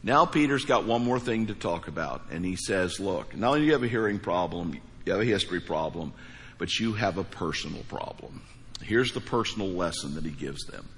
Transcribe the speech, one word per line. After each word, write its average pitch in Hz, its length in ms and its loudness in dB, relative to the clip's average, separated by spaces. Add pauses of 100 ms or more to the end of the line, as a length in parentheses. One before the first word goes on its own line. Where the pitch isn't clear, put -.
Now 147 220 8
Peter's 143 380 4
got 110 220 4
one 117 180 2
more 123 160 2
thing 113 280 0
to 107 60 -4
talk 85 360 -2
about. 73 320 -4 (100)
And 85 140 -4
he 92 100 0
says, 90 460 0
"Look, 92 340 -4
not 104 120 0
only 147 140 4
do 151 40 4
you 156 80 6
have 131 100 2
a 117 60 0
hearing 104 300 2
problem, 87 600 -2 (260)
you 92 60 0
have 98 100 4
a 117 40 4
history 95 340 2
problem, 80 540 -2 (460)
but 90 200 -2
you 110 140 2
have 101 240 0
a 92 80 -2
personal 80 640 -4
problem." - 520 -8 (400)
Here's 120 300 4
the 127 80 -4
personal 107 480 0
lesson 87 480 -2
that 78 80 -4
he 80 80 -4
gives 71 360 -8
them. 50 200 -12 (100)